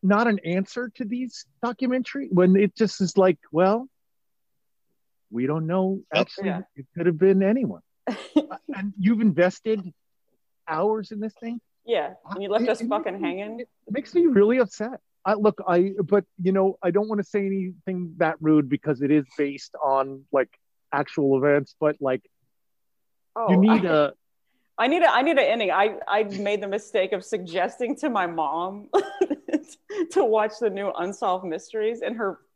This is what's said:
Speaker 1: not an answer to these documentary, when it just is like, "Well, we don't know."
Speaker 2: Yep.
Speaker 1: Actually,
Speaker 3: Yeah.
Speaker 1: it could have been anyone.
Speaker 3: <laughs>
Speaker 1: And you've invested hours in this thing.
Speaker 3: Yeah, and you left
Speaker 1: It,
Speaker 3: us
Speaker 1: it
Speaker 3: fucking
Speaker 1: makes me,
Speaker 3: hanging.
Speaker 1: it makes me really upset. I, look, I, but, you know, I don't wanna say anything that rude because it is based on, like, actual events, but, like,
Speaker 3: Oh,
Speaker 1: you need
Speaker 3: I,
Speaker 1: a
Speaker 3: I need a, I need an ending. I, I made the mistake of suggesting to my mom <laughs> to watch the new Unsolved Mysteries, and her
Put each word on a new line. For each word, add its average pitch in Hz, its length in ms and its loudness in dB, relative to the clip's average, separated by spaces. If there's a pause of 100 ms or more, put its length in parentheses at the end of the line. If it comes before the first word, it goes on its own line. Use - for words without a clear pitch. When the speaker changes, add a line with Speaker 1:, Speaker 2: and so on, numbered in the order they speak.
Speaker 1:
not 202 260 4
an 208 120 2
answer 196 560 -4
to 254 80 -8
these 240 420 -8 (160)
documentary, 254 680 -4
when 185 260 6
it 196 200 2
just 214 240 -2
is 185 160 -2
like, 185 220 4 (140)
"Well, 196 360 2 (1400)
we 117 160 -2
don't 156 200 -2
know." 190 360 0 (100)
Speaker 2:
Yep. 208 80 2
Speaker 1:
Actually, - 280 -4
Speaker 3:
Yeah. 190 140 -4 (140)
Speaker 1:
it 139 100 -18 (100)
could 170 100 0
have 170 120 2
been 190 240 4
anyone. 196 400 0 (240)
Speaker 3:
<laughs> - 540 -4 (140)
Speaker 1:
And 196 240 -6
you've 208 220 2
invested 185 720 0 (760)
hours 196 420 -2
in 214 100 -10
this 214 200 -8
thing. 233 200 -10 (240)
Speaker 3:
Yeah, 185 300 -2 (160)
and 196 120 -8
you 202 60 -6
left 220 160 2
Speaker 1:
It, 285 60 0
Speaker 3:
us - 100 -2
Speaker 1:
it 233 80 -6
Speaker 3:
fucking 208 260 -2
Speaker 1:
makes 196 80 -6
me, 196 60 -2 (120)
Speaker 3:
hanging. 220 200 -10
Speaker 1:
it 240 80 -14 (220)
makes 262 240 -8
me 339 120 6
really 233 320 6
upset. 233 420 -2 (240)
I, 202 100 2
look, 208 320 2
I, 190 280 2 (100)
but, 190 200 2 (160)
you 185 120 2
know, 190 300 2
I 180 100 0
don't 208 160 0
wanna 208 160 -2
say 202 200 -2
anything 185 720 -6
that 160 220 0
rude 156 280 4
because 139 340 -2
it 143 80 0
is 151 140 4 (120)
based 143 460 -6
on, 135 480 0
like, 131 200 0 (420)
actual 139 460 0
events, 143 420 2
but, 151 200 0
like, 135 220 -2 (1120)
Speaker 3:
Oh, 220 160 0
Speaker 1:
you 185 60 6
need 208 280 6
Speaker 3:
I, 156 220 2
Speaker 1:
a 135 60 -6 (680)
Speaker 3:
I 233 60 2
need 320 160 2
a, 311 100 6
I 247 100 2
need 330 100 2
an 269 80 4
ending. 220 320 0
I, 202 340 2
I 214 180 0
made 202 380 -4
the 202 60 -8
mistake 196 440 -2
of 185 120 -6
suggesting 185 720 -4
to 302 140 -4
my 190 180 0
mom 170 640 -6
<laughs> - 1200 -4
to 349 120 2
watch 214 360 0
the 226 100 -2
new 196 220 -6
Unsolved 185 540 -4
Mysteries, 214 540 -6
and 220 160 -6
her 196 220 -6 (180)